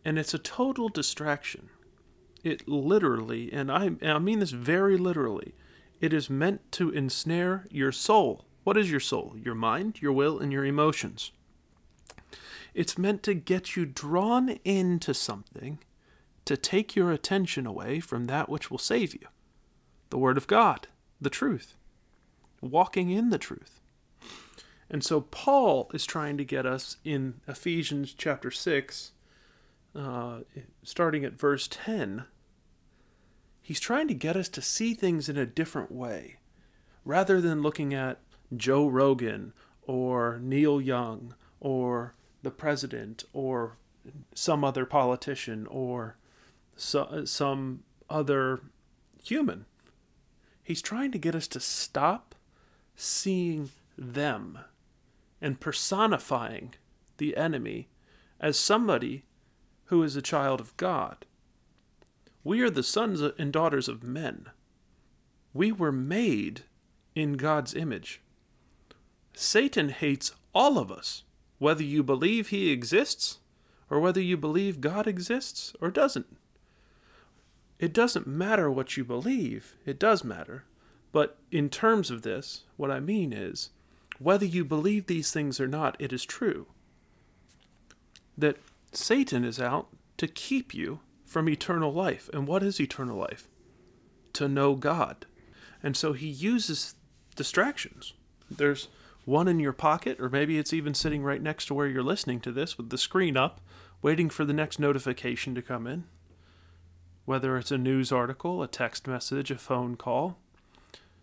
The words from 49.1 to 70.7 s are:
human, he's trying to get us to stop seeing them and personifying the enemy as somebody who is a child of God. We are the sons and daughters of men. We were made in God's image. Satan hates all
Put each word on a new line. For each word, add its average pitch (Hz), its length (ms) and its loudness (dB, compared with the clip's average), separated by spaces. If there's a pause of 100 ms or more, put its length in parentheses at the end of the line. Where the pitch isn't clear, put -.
human, 226 420 0 (960)
he's 170 220 -6
trying 254 300 -2
to 214 40 -2
get 165 160 -2
us 160 140 -4
to - 120 -8
stop - 760 -2 (600)
seeing 170 760 -2 (260)
them 123 640 -4 (840)
and 139 160 -4
personifying 143 1120 -2 (440)
the 147 200 -2
enemy 123 520 -4 (500)
as 151 180 0
somebody 139 680 2 (600)
who 170 160 4
is 147 140 0
a 143 60 -4
child 139 380 0
of 113 180 -16
God. - 500 -2 (1160)
We 208 180 2
are 240 100 4
the 143 100 0
sons 202 400 0
and 143 320 -2
daughters 147 340 2
of 117 160 -8
men. 127 440 -8 (1080)
We 190 180 2
were 175 200 0
made 139 680 0 (520)
in 151 200 0
God's 143 420 0
image. 135 460 -6 (1120)
Satan 208 540 2
hates 139 420 0 (240)
all 254 240 6